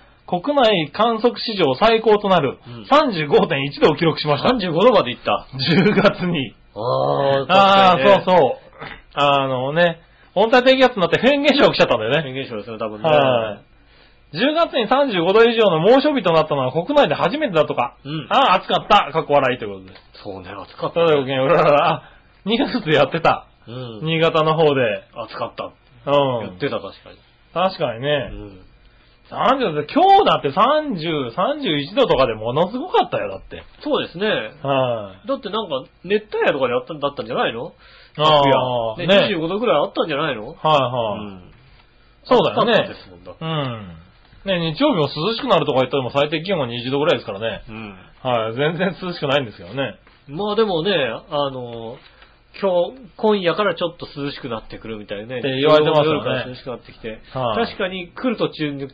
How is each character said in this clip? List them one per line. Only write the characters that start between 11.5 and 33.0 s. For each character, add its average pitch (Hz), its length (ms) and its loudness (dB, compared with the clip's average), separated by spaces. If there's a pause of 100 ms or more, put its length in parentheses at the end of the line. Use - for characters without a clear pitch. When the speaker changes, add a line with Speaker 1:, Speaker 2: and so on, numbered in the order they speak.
Speaker 1:
象 285 100 6
が - 60 0
来 - 40 -2
ち 190 40 4
ゃ - 20 4
っ - 20 4
た 135 100 2
ん - 20 0
だ 107 80 -4
よ 113 60 -2
ね。 156 100 0
Speaker 2:
フ 143 60 -10
ェ 127 40 -10
ー - 20 -10
ン 135 60 -8
現 123 100 -10
象 117 60 -8
で 101 80 -10
す 117 60 -14
ね、 110 80 -10
多 110 100 -4
分 107 140 -14
ね。 160 80 0
Speaker 1:
は 123 500 2 (720)
い。 147 60 -8
十 277 160 2
月 330 180 0
に 233 160 0
三 269 220 2
十 185 100 0
五 180 140 2
度 226 100 8
以 233 160 4
上 214 80 4
の 160 120 2
猛 226 200 6
暑 294 140 2
日 254 80 -2
と 175 100 2
な 160 120 4
っ - 40 -6
た 151 60 -2
の 139 80 0
は 127 100 -2
国 165 240 -4
内 262 120 6
で 143 60 -2
初 165 220 -2
め 302 140 -4
て 180 40 -4
だ 151 120 2
と 143 80 -4
か。 123 280 -4
Speaker 2:
う 135 80 -16
ん。 151 200 -8
Speaker 1:
あ 214 260 4
ー、 185 60 -2
暑 - 60 -12
か 196 140 0
っ - 60 -6
た。 185 240 4
か 160 80 -2
っ 147 60 -2
こ 143 80 2
笑 131 200 2
い 120 40 -8
と 113 80 -8
い - 40 -8
う 98 40 -10
こ 95 60 -14
と 95 120 -20
で。 - 0 - (320)
Speaker 2:
そ 95 140 -12
う - 20 -14
ね、 90 80 -16
暑 95 300 -16
か 165 80 -4
っ 151 80 -8
た 170 60 0
ね。 170 80 4
Speaker 1:
た 156 40 6
だ 147 60 4
ご 139 60 0
き - 20 -8
げ 135 100 -4
ん、 131 60 0
う 135 60 2
ら 135 140 4
ら 160 80 4
ら。 147 200 4
あ、 156 120 -4 (440)
ニ 220 120 0
ュ 285 60 0
ー 240 160 -4
ス - 60 -8
で 151 80 2
や 147 100 6
っ - 80 -2
て 165 80 -2
た。 139 260 0 (220)
Speaker 2:
う - 20 -16
ん。 117 360 -12
Speaker 1:
新 160 140 0
潟 160 220 2
の 156 140 2
方 151 180 4
で。 135 60 2 (340)
Speaker 2:
暑 113 220 -12
か 117 120 -6
っ - 60 -20
た。 107 100 -10 (460)
Speaker 1:
う 131 340 2
ん。 - 20 -8
Speaker 2:
言 92 100 -14
っ - 20 -20
て 139 120 -4
た、 113 100 -4
確 - 240 -16
か 95 60 -20
に。 95 80 -20 (340)
Speaker 1:
確 190 240 -2
か 135 180 -4
に 113 60 -12
ね。 135 320 -2
Speaker 2:
う - 20 -14
ん。 101 260 -16 (680)
Speaker 1:
三 208 300 0
十 262 140 -2
度 147 80 -4
っ 143 60 -6
て、 - 60 -14
今 302 100 2
日 392 220 8
だ 170 140 2
っ - 40 -12
て 139 100 -2
三 269 440 0
十、 151 400 -4
三 262 260 -2
十 170 160 -2
一 143 160 -8
度 254 120 4
と 165 100 2
か 127 100 4
で 113 80 -2
も 110 200 -6
の 175 160 0
す 240 80 -8
ご 370 120 -10
か 427 140 2